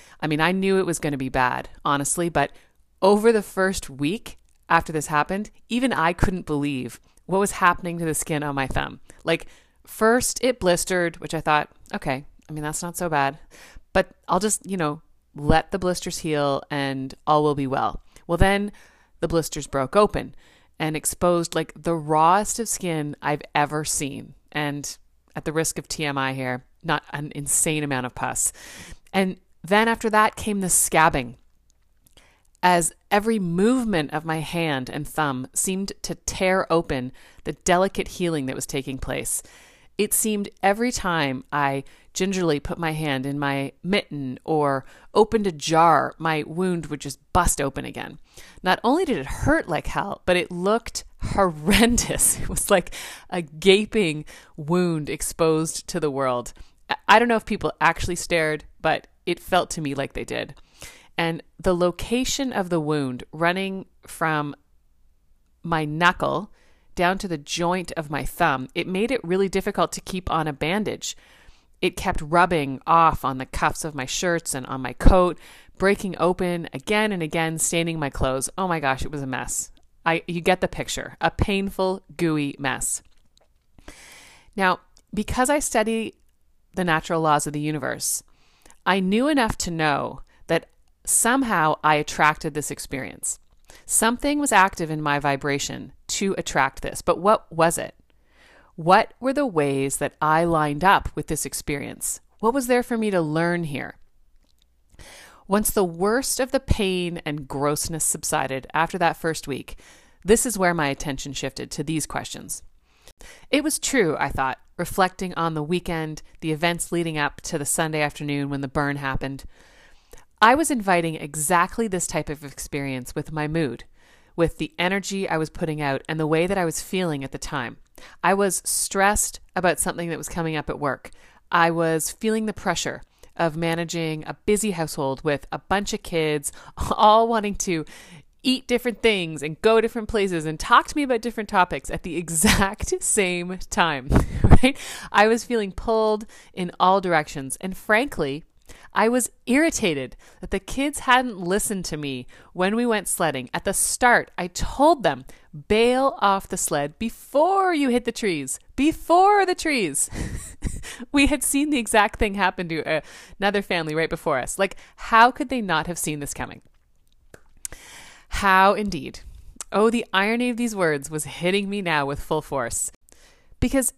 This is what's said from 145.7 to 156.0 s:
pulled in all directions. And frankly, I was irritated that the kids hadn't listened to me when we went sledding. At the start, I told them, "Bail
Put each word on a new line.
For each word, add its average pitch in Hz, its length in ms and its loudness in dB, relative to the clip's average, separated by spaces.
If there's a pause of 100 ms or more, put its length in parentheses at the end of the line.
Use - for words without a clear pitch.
pulled 220 540 0 (280)
in 180 240 -4
all 185 220 6
directions. 151 600 -2
And 190 160 -8
frankly, 175 680 0 (480)
I 220 160 4
was 247 220 2 (160)
irritated 220 720 0 (240)
that 175 100 -12
the 196 80 -2
kids 285 420 -4
hadn't 247 380 2
listened 190 480 -2
to 165 100 -6
me 135 300 -8 (260)
when 185 240 0
we 240 100 0
went 208 220 0
sledding. 139 460 -2
At - 100 -6
the 196 100 -2
start, - 640 2
I 180 120 -6
told 294 540 2
them, 135 220 0 (440)
"Bail 254 520 4